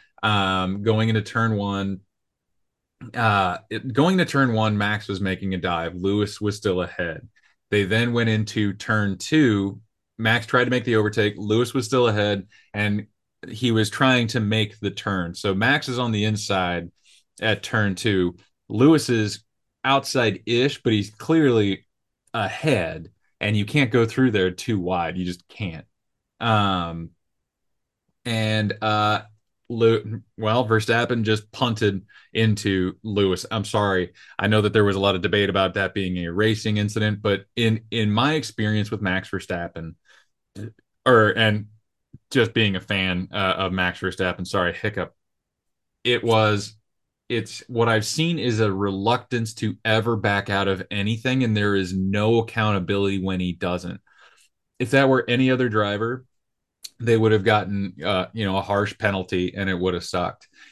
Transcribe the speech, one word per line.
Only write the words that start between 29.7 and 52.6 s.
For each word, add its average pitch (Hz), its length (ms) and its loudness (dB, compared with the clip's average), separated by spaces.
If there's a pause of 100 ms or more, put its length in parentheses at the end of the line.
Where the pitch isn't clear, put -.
Lu-, 113 520 2 (140)
well, 113 320 2
Verstappen 113 540 2
just 107 280 0
punted 107 520 0 (300)
into 101 720 0
Lewis. 98 480 0
I'm 95 140 -2
sorry. 98 480 0 (260)
I 101 80 -2
know 107 140 4
that 104 120 2
there 107 120 6
was 101 120 2
a 98 40 -2
lot 98 140 4
of 90 80 -4
debate 101 260 2
about 95 260 0
that 95 200 -2
being 92 240 -4
a 85 140 -6
racing 107 440 0
incident, 104 460 -2
but 101 240 0 (100)
in, 110 240 2 (100)
in 110 200 -2
my 123 240 2
experience 107 560 -2
with 104 100 -6
Max 95 300 -2
Verstappen, 85 640 -8 (1120)
or, 110 240 6
and 107 360 2 (640)
just 117 220 2
being 104 240 2
a 90 40 -6
fan, 95 520 -2
uh, 95 240 0
of 95 160 -2
Max 90 280 -2
Verstappen, 90 460 -4
sorry, 87 280 -2
hiccup. 101 400 -6 (880)
It 120 180 0
was, 107 540 2 (520)
it's, - 380 -6
what 117 220 0
I've 110 160 2
seen 165 340 -2
is 113 220 0
a 107 120 2
reluctance 101 800 -2
to 107 300 -4
ever 110 320 2
back 101 340 -2
out 98 180 0
of 92 220 -2
anything, 113 520 -2
and 110 140 2
there 104 180 2
is 95 200 -2
no 104 440 2
accountability 101 800 0